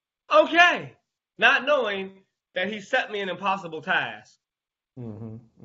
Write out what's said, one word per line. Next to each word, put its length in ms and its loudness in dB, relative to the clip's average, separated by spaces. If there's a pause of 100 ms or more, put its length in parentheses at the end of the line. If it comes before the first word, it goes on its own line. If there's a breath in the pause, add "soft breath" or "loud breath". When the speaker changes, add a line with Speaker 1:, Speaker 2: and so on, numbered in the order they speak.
(340)
Speaker 1:
"Okay," 600 4 (440)
not 280 4
knowing 460 0 (420)
that 180 -4
he 80 -8
set 320 -4
me 80 -4
an 80 -4
impossible 540 -6
task 520 -4 (640)
Speaker 2:
Mm-hmm, 380 -14 (280)